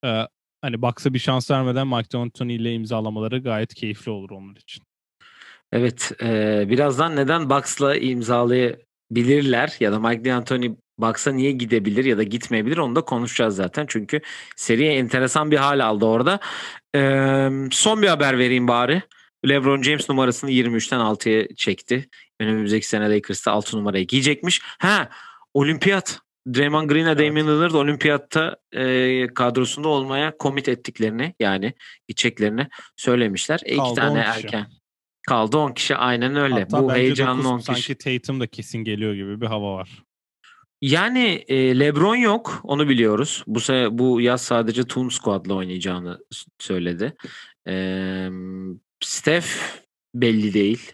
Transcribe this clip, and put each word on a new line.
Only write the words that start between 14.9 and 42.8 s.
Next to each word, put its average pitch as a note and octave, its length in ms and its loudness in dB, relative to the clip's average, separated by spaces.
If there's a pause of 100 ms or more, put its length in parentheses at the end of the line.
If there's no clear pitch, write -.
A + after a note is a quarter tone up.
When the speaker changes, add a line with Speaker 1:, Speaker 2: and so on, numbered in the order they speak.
Speaker 2:
enteresan C3+ 580 0
bir D3 60 4
hal C#3 280 2
aldı G#2+ 200 2
orada. B2+ 340 2 (560)
E, C#3+ 60 4 (720)
son A3 300 2
bir G3+ 60 6
haber C#3+ 300 2
vereyim B2 300 2
bari. B2 340 2 (480)
LeBron C#3 320 4
James C#3 280 0
numarasını C3 420 0
yirmi A#2+ 240 2
üçten A2+ 240 -2
altıya A2 560 2
çekti. B2 540 -2 (300)
Önümüzdeki A2 480 0
sene G#2+ 280 0
Lakers'ta G#2 360 -2
altı G#2 260 -2
numarayı F#2+ 300 -2
giyecekmiş. C#3+ 560 0
Ha, - 460 0 (440)
olimpiyat. D#3 680 2 (360)
Draymond D3 340 2
Green'e D#3+ 200 4
Speaker 1:
Evet. D3+ 100 2
Speaker 2:
Damian D3+ 280 2
Lillard D#3 240 4
olimpiyatta, D3 840 0 (140)
e, B2+ 560 0
kadrosunda B2 600 0
olmaya C#3 520 0
commit C3+ 300 -2
ettiklerini, A#2+ 680 -4
yani G2+ 340 -2 (340)
gideceklerini F3 600 -2 (300)
söylemişler. B2 680 0
E, - 20 -10
iki C3 100 -2
Speaker 1:
Kaldı B2+ 180 -2
Speaker 2:
tane A2+ 240 2
Speaker 1:
on A2 140 0
kişi. A2+ 120 -6
Speaker 2:
erken. G#2+ 220 -6 (600)
Kaldı A2+ 300 2
on D3+ 140 0
kişi, - 240 -2
aynen B2 400 0
öyle. C3+ 240 2
Speaker 1:
Hatta G#2+ 240 0
Speaker 2:
Bu C3 60 2
Speaker 1:
bence B2+ 120 2
Speaker 2:
heyecanlı C3 420 2
Speaker 1:
dokuz, C3 80 0
Speaker 2:
on A#2+ 60 0
kişi. B2 240 -4
Speaker 1:
sanki C#3 140 -6
Tatum C3 440 -4
da A#2+ 80 -2
kesin - 320 -10
geliyor G#2+ 340 -4
gibi G2+ 280 -8
bir A#2+ 40 -6
hava G#2 280 -4
var. F#2 300 -12 (800)
Speaker 2:
Yani, G3 640 2
e, C3 320 4
LeBron D3+ 360 4
yok, A#3 480 0
onu C#3+ 260 0